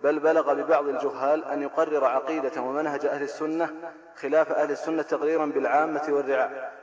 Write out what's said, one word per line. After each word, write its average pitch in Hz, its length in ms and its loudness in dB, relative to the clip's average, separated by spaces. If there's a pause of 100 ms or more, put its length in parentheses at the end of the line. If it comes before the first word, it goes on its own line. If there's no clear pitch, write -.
بل 151 160 2
بلغ 151 360 4
ببعض 147 340 2
الجهال 143 560 0
أن 143 180 -4
يقرر 151 420 0
عقيدة 131 580 0
ومنهج 143 440 -2
أهل 139 160 -2
السنة 160 720 -4 (240)
خلاف 151 360 2
أهل 151 180 0
السنة 160 320 -2
تقريرا 156 440 0
بالعامة 143 640 0
والرعاع، 135 640 0 (100)